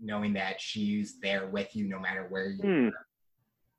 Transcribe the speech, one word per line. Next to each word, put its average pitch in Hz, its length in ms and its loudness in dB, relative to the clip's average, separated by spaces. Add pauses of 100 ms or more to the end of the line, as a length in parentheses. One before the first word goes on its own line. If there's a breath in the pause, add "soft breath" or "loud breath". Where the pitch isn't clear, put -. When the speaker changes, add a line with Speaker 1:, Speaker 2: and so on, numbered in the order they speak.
Speaker 1:
knowing 104 340 0
that 95 240 -2
she's 104 640 -2
there 98 280 0
with 101 280 -4
you 104 100 0
no 95 120 -4
matter 95 320 -4
where 95 180 -2
you 98 140 -6
Speaker 2:
Hmm. 160 260 6
Speaker 1:
are? - 180 -4 (720)